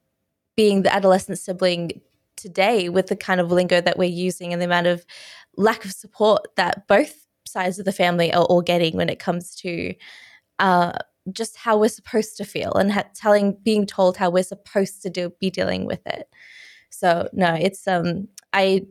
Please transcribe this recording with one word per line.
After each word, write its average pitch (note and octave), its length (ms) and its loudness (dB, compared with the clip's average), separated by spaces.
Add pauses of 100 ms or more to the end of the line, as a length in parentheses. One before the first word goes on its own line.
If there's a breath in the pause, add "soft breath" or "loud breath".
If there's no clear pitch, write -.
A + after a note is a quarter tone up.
(540)
being G3+ 280 4
the F3+ 100 4
adolescent F#3+ 460 2
sibling F3 640 -4 (340)
today F#3+ 540 0
with F#3 180 0
the G3+ 80 -2
kind F#3+ 240 -2
of F3 120 0
lingo F3+ 300 2
that F3 160 0
we're F3+ 120 2
using F3 440 -6
and F3 80 -4
the F3+ 40 -2
amount F3 220 2
of F3 180 -2 (500 loud breath)
lack G#3+ 300 0
of G3 60 -10
support - 640 0
that F#3 320 -2
both B3 380 2 (200)
sides F#3 340 -4
of F#3+ 60 -6
the F#3+ 60 -2
family F3 420 0
are F3 120 4
all F3 160 4
getting F3 340 0
when E3+ 140 -2
it - 100 -6
comes F3 360 -6
to, F3+ 380 -8 (680 loud breath)
uh, F3 340 2 (380)
just - 260 -10
how A3 200 0
we're G#3+ 120 4
supposed - 480 -6
to G3+ 80 -8
feel - 280 -6
and G3 180 2
ha-, G3+ 120 0 (100)
telling, G#3 400 2 (100)
being G#3 220 2
told F#3 320 0
how F#3 120 0
we're F#3 140 2
supposed - 600 -6
to G3 60 -6
do, F3 300 -6
be F#3+ 100 -2
dealing - 360 -4
with - 220 -8
it. - 200 -10 (640 loud breath)
So, F3 440 0
no, F3 200 0
it's, F3 340 -2
um, F3 400 -2 (260)
I F#3+ 380 2